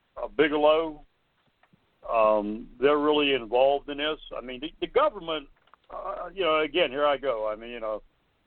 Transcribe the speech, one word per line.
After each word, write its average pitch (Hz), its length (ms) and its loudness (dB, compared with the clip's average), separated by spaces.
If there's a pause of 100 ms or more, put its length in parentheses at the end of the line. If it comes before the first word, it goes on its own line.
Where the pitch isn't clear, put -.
(220)
uh, 120 140 -8
Bigelow. 151 640 2 (1120)
Um, 107 560 2 (100)
they're 147 200 4
really 147 340 2
involved 131 560 2
in 143 100 -8
this. 151 200 -4 (180)
I 123 40 -8
mean, 123 200 -12
the, 156 200 -10
the 170 60 -6
government, 165 640 -2 (420)
uh, - 420 -10
you 185 120 -4
know, 156 160 2
again, 156 300 0
here 143 140 -2
I 147 120 4
go. 120 320 -2
I 107 80 -4
mean, 117 140 -14
you 120 100 -12
know, 107 200 -6 (460)